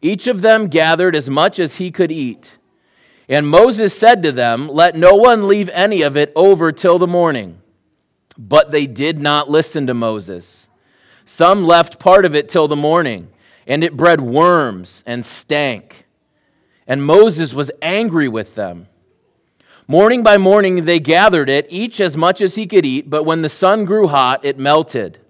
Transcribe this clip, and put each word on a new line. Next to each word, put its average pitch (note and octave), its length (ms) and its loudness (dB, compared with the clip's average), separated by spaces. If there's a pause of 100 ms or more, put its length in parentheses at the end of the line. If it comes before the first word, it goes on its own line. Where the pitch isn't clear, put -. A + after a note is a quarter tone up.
Each F#3 280 -4
of A3 120 -4
them A3 280 2
gathered E3 480 0
as C3+ 120 -6
much D3+ 300 -2
as E3+ 180 -6
he F3+ 140 -10
could E3 220 -4
eat. C3+ 400 -12 (760)
And D3 220 -2
Moses G3+ 460 4
said A3 300 2
to D3+ 80 0
them, A#2+ 360 -2
"Let D#3+ 260 2
no F3 200 6
one A3 340 4
leave G3+ 240 0
any F#3+ 300 -2
of C#3+ 120 -2
it D3 220 -2
over E3 360 2
till F3 260 0
the F3 80 0
morning." D3+ 500 -4 (800)
But C#3+ 340 2
they D3 140 -2
did C#3 340 -6
not D3 300 -2
listen D3 380 -2
to B2+ 80 -4
Moses. G#2 760 -8 (560)
Some F#3 420 2
left E3+ 320 2
part F#3+ 280 4
of D3+ 80 -2
it D3 160 -4
till D#3 180 0
the D3 80 -2
morning, D3 520 -2 (380)
and C#3+ 160 -2
it D#3+ 140 -4
bred E3 240 2
worms C3 840 -2
and A#2+ 180 -10
stank. - 800 -8 (840)
And C#3 160 -4
Moses D#3+ 520 2
was C3+ 160 -6 (100)
angry E3+ 480 -4
with A2 280 -10
them. F#2 320 -10 (1000)
Morning A3 340 2
by G#3+ 140 6
morning F#3+ 480 2
they E3+ 160 0
gathered D#3+ 480 0
it, C#3 220 -2
each G#3+ 300 -8
as D#3+ 180 -4
much F#3 240 0
as F#3 140 -2
he A3 100 -8
could F3+ 180 0
eat, C#3 240 -6
but D3+ 160 -4
when D#3+ 160 -2
the D#3+ 80 -4
sun G3 380 -2
grew G3+ 200 0
hot, C3+ 380 0
it C#3 140 -4
melted. C3+ 580 -2 (140)